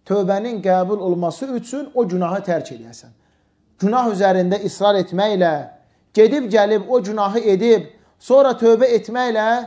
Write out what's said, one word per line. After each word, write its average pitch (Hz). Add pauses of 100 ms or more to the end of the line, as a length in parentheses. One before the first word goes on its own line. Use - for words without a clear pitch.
tövbənin 202
qəbul 185
olması 175
üçün 269
o 247
günahı 180
tərk 160
edəsən. 117 (640)
Günah 233
üzərində 185
israr 202
etməklə, 185 (640)
gedib 226
gəlib 202
o 196
günahı 208 (140)
edib, 208 (320)
sonra 269
tövbə 233
etməklə 226 (200)